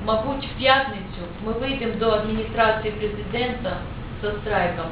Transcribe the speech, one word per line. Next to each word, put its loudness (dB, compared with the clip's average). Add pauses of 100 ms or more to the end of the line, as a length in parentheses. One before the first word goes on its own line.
мабуть, 0
в -8
п'ятницю 4 (360)
ми -2
вийдемо -2
до 4
адміністрації 2
президента -2 (460)
зі -2 (140)
страйком. 0